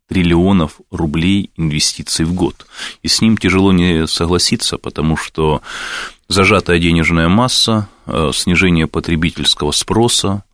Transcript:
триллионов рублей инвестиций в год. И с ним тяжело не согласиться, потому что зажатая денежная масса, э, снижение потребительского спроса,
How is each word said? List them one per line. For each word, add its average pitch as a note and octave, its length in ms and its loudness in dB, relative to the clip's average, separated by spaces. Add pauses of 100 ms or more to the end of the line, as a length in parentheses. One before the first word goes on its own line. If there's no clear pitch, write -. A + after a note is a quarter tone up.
триллионов F2 760 0 (100)
рублей F2 640 -2
инвестиций D2+ 720 -4
в E2+ 80 -2
год. - 320 -4 (360)
И - 60 -6
с - 140 0
ним A2+ 160 2
тяжело F#2+ 340 2
не F2 360 2
согласиться, - 720 -2
потому - 380 -2
что D2+ 460 -2 (680)
зажатая F#2+ 520 2
денежная E2 500 2
масса, A2 580 2 (200)
э, D2 260 -2
снижение E2+ 540 2
потребительского D#2 840 -2
спроса, G2+ 720 0 (100)